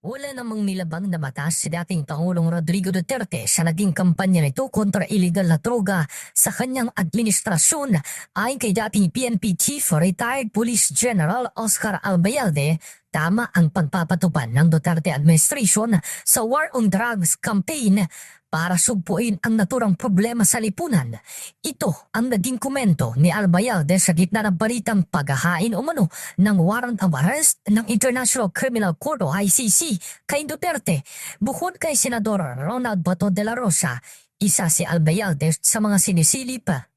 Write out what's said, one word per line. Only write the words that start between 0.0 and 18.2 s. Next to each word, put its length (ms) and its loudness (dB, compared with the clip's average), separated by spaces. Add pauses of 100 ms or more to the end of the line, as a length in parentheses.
Wala 240 -10
namang 320 -6
nilabag 480 -4
na 80 -2
batas 400 -4
si 80 -4
dating 400 -4
Pangulong 400 0
Rodrigo 480 0
Duterte 480 -4
sa 240 0
naging 240 2
kampanya 480 4
nito 320 0
kontra 320 2
iligal 400 2
na 160 4
droga 480 0 (240)
sa 240 2
kanyang 400 -2
administrasyon. 1040 0 (320)
Ayon 240 -2
kay 160 -2
dating 400 2
P 160 -4
N 80 -2
P 240 0
Chief 240 -2
Retired 720 0
Police 400 0
General 640 0
Oscar 400 -2
Albayalde, 800 0 (320)
tama 400 0
ang 160 4
pagpapatupad 800 0
ng 240 4
Duterte 400 0
administration 880 4 (240)
sa 160 2
War 320 0
on 160 2
Drugs 480 0
campaign 720 0 (400)